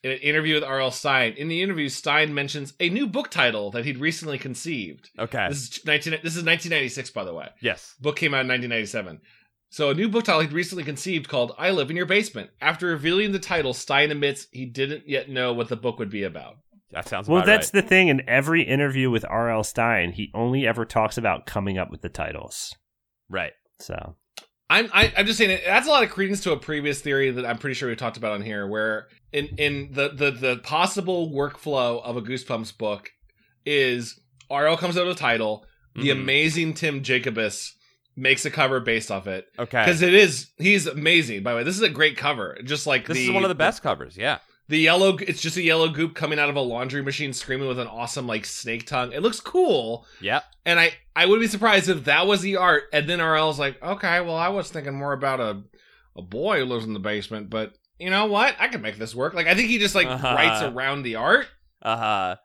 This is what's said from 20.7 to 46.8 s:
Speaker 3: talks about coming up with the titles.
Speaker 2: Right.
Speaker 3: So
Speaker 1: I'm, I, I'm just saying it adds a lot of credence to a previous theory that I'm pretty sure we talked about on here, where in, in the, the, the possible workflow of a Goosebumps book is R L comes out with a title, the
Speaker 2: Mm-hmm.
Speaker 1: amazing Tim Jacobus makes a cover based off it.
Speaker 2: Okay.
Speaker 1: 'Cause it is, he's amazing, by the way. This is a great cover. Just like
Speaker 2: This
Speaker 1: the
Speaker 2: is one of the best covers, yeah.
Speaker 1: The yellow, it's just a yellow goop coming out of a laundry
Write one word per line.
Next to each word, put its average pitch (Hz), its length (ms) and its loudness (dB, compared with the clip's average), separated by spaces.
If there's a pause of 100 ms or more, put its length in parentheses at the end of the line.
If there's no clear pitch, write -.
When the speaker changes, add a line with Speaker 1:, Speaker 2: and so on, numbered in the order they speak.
Speaker 3:
talks 113 320 0
about 107 260 0
coming 98 320 -2
up 92 140 -4
with - 100 -14
the 87 80 -8
titles. - 680 -8 (540)
Speaker 2:
Right. 87 240 -6 (260)
Speaker 3:
So 82 380 -12 (540)
Speaker 1:
I'm, 214 240 4
I, 220 240 6
I'm 202 80 4
just 220 100 0
saying 214 140 4
it 175 160 -2
adds 233 200 2
a 320 40 0
lot 277 120 6
of 202 60 2
credence 196 360 -2
to 175 80 0
a 143 60 2
previous 147 440 -4
theory 135 280 2
that 123 140 -4
I'm 117 140 -4
pretty 131 160 -6
sure 123 160 -4
we 113 60 -4
talked 117 200 -6
about 110 160 -4
on 101 100 -4
here, 104 240 -6
where 107 420 -2 (240)
in, 147 160 -4 (100)
in 143 340 -2
the, 139 180 0
the, 143 200 0
the 123 320 -2
possible 175 680 -2
workflow 139 720 -2
of 120 140 -6
a 120 60 -6
Goosebumps 117 560 -6
book 104 320 -4 (560)
is 127 520 0 (320)
R 139 160 2
L 165 120 4
comes 175 180 -2
out 180 100 2
with 180 120 -2
a - 20 -12
title, 113 460 0 (280)
the 135 140 0
Speaker 2:
Mm-hmm. 135 140 2
Speaker 1:
amazing 156 520 2
Tim 143 280 -4
Jacobus 120 720 -2 (420)
makes 131 280 2
a 147 60 -2
cover 135 300 2
based 113 300 -2
off 95 160 -4
it. 95 200 -6 (120)
Speaker 2:
Okay. 107 260 2
Speaker 1:
'Cause 175 180 4
it 180 120 6
is, 175 340 6 (100)
he's 180 280 4
amazing, 147 580 2
by 120 80 0
the 117 60 0
way. 120 60 -2
This 185 120 -2
is 214 60 2
a 202 80 4
great 147 260 2
cover. 123 480 -4
Just 143 220 -4
like 131 200 0
Speaker 2:
This 156 120 -2
Speaker 1:
the 127 80 0
Speaker 2:
is 123 40 2
one 190 140 2
of 190 40 2
the 175 60 0
best 160 280 0
covers, 80 340 -4
yeah. 123 220 -2 (320)
Speaker 1:
The 151 80 2
yellow, 180 380 6
it's 180 240 -4
just 160 160 -4
a 180 60 -2
yellow 165 260 4
goop 160 260 -2
coming 151 240 -2
out 143 120 2
of 139 60 -4
a 143 40 0
laundry 127 400 -4